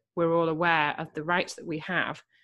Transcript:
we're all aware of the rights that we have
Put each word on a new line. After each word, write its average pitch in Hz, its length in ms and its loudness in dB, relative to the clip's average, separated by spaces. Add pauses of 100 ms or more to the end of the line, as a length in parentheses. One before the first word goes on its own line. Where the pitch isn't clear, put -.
(140)
we're 165 200 2
all 165 160 2
aware 160 480 2
of 165 160 -8
the 156 80 -6
rights 175 320 0
that - 120 -14
we 160 120 -4
have 160 440 -2 (220)